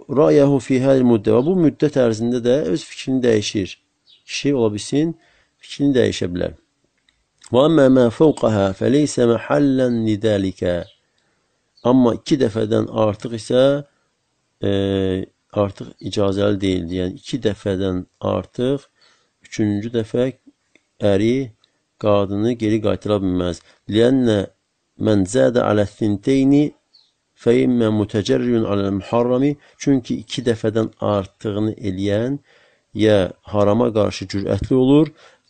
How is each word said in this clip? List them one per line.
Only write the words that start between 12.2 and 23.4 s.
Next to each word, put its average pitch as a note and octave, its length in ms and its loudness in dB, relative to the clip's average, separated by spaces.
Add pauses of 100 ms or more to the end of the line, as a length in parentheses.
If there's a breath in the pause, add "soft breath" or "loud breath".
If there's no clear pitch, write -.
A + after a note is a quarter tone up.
dəfədən A2 540 0
artıq A2 420 -2
isə, B2 300 0 (960)
e, G2+ 100 -2 (800)
artıq G#2 380 -4 (100)
icazəli G2+ 640 -2
deyildi. F#2 340 -2
Yəni F#2 200 -4
iki - 240 -10
dəfədən F#2+ 680 -4 (140)
artıq A2 600 -4 (640)
üçüncü G#2 520 -4
dəfə A#2+ 300 -2 (760)
əri G#2+ 360 2 (640)
qadını G2+ 520 0
geri A2 300 -2
qaytara G2+ 380 -2
bilməz. F2+ 420 -2 (260 soft breath)